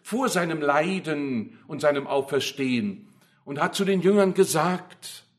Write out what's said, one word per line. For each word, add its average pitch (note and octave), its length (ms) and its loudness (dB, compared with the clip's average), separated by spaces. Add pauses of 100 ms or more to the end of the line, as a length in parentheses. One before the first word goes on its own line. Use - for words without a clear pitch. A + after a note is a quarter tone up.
vor B3 280 -2
seinem E3 320 -2
Leiden D3 1040 -2
und D3 120 -8
seinem C#3+ 280 2
Auferstehen C3 1000 -2 (380)
und C#3+ 160 -6
hat F3 140 -2
zu G3+ 100 0
den F#3+ 160 2
Jüngern F#3+ 320 4
gesagt F3+ 920 -2 (140)